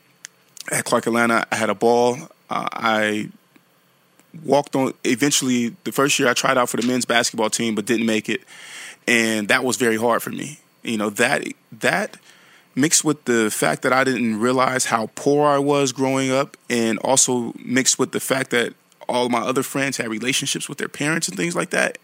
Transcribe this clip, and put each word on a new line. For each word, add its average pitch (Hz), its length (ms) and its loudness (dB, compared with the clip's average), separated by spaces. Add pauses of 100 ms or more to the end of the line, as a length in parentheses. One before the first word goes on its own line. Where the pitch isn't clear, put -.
(720)
at 147 140 -2
Clark 117 200 0
Atlanta, 117 460 2
I 123 40 -2
had 110 140 0
a 104 60 -2
ball. 120 420 2 (320)
Uh, 113 240 -4
I 107 560 0 (1160)
walked 139 320 2
on, 131 160 0 (100)
eventually, 123 800 2
the 117 80 -6
first 139 260 2
year 135 120 4
I 120 40 4
tried 131 240 2
out 123 120 4
for - 80 -4
the 117 100 0
men's 127 180 0
basketball 117 440 0
team, 113 260 -2
but 101 100 -2
didn't 117 200 2
make 110 240 0
it. 107 120 -4 (640)
And 113 440 2
that 127 140 2
was 127 120 0
very 113 220 2
hard 110 260 2
for - 60 -10
me. 113 280 -10 (260)
You 117 140 -4
know, 107 140 -2
that, 123 340 0 (280)
that 165 440 -2 (560)
mixed 151 300 2
with 147 220 -2
the 113 260 2
fact - 300 -2
that 131 100 0
I 131 120 4
didn't 117 360 0
realize 127 460 2
how 113 300 0
poor 147 320 2
I 143 120 4
was 143 320 2
growing 131 400 0
up, 135 260 -2 (120)
and 113 300 0
also 123 540 0 (100)
mixed 127 360 0
with 127 140 -2
the 127 80 -4
fact 131 300 -2
that 117 220 0 (360)
all 123 180 0
my 120 120 0
other 131 240 -2
friends 135 340 -4
had 123 100 -6
relationships 123 600 -4
with 147 80 -12
their - 100 -6
parents 160 400 -4
and 180 80 -10
things 175 180 -4
like 170 180 -4
that. 131 320 -2